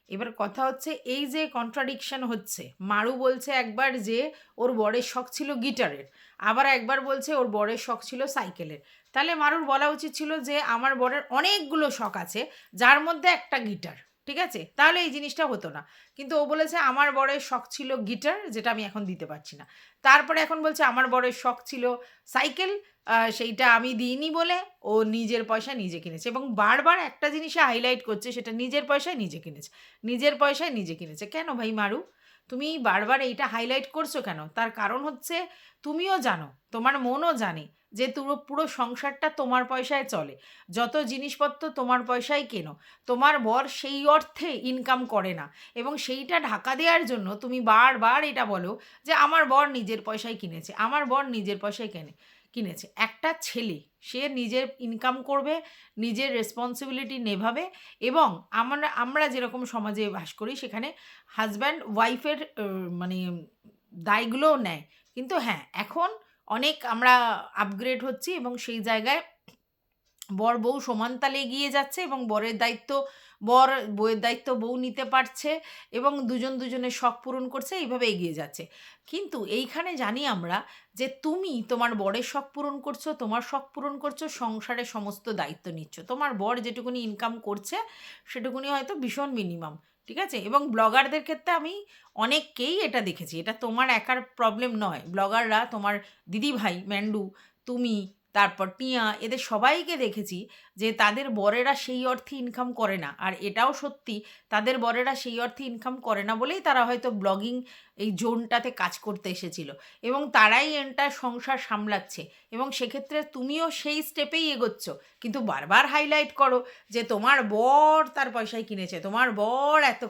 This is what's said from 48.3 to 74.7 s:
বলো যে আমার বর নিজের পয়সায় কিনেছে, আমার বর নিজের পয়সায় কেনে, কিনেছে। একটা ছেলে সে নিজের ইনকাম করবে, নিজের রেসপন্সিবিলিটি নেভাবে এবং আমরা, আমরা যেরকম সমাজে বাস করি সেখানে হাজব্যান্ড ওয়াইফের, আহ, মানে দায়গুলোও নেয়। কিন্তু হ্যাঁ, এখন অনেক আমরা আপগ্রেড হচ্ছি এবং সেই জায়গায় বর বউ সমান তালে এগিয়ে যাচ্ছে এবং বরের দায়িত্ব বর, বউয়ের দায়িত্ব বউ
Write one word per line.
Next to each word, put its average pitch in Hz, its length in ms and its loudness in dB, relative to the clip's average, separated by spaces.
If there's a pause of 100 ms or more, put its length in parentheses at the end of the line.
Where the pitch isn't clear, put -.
বলো 196 320 -2 (260)
যে 311 80 2
আমার 302 340 6
বর 277 220 6
নিজের 226 340 -4
পয়সায় 220 320 -6
কিনেছে, 165 420 -12
আমার 269 300 0
বর 269 180 2
নিজের 208 340 -4
পয়সায় 208 300 -6
কেনে, 160 240 -14 (400)
কিনেছে। 190 440 -8
একটা 262 440 0
ছেলে 208 400 -6 (200)
সে 269 280 -6
নিজের 254 380 -2 (120)
ইনকাম 247 440 -2
করবে, 285 400 0 (360)
নিজের 233 340 -2
রেসপন্সিবিলিটি 247 840 -4
নেভাবে 233 520 -2 (300)
এবং 247 500 2
আমরা, 277 380 -2
আমরা 277 400 0
যেরকম 247 360 -4
সমাজে 214 440 -4
বাস 185 240 -8
করি 240 240 -8
সেখানে 247 360 -8 (340)
হাজব্যান্ড 220 560 -2 (120)
ওয়াইফের, 247 480 2
আহ, 226 220 -8 (260)
মানে 180 560 -6 (480)
দায়গুলোও 233 600 2
নেয়। 170 260 -4 (320)
কিন্তু 262 240 -4
হ্যাঁ, 214 240 -2 (100)
এখন 339 360 -2 (380)
অনেক 269 380 -2
আমরা 240 280 6 (420)
আপগ্রেড 208 500 -2
হচ্ছি 269 280 -6
এবং 247 260 -6
সেই 233 220 -6
জায়গায় 226 420 0 (1080)
বর 226 260 2
বউ 247 220 0
সমান 247 380 -4
তালে 269 220 0
এগিয়ে 269 300 -2
যাচ্ছে 277 320 0
এবং 262 240 -4
বরের 214 320 -2
দায়িত্ব 240 480 -2 (380)
বর, 254 240 8 (180)
বউয়ের 214 340 0
দায়িত্ব 247 340 0
বউ 233 220 -4